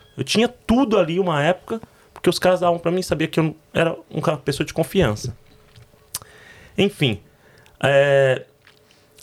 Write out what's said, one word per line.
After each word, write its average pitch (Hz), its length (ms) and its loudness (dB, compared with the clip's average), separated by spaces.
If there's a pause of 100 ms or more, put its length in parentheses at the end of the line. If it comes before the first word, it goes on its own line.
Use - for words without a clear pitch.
(160)
Eu 127 80 -6
tinha 220 240 0
tudo 226 500 0
ali 170 220 0
uma 160 240 0
época, 185 360 -2 (320)
porque - 160 -4
os 175 120 0
caras 180 200 2
davam 175 180 0
pra 170 120 -4
mim, 185 120 -4
sabia 160 260 -4
que - 100 -6
eu 160 180 -2 (160)
era 165 240 0 (140)
um 156 100 -8
cara, 156 180 -2
pessoa 147 280 -4
de - 80 -14
confiança. 156 600 -2 (1400)
Enfim. 160 440 0 (640)
É, 139 600 4 (760)